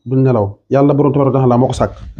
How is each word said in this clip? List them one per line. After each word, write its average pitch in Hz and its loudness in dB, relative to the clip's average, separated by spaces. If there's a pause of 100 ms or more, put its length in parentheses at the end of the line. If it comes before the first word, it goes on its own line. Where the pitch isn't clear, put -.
du 127 -4
nelaw. 120 0 (120)
Yàlla 139 2
borom 143 0
tabaaraka 135 0
wa - 0
taala 120 2
moo 131 2
ko 127 -2
sàkk. - -4 (260)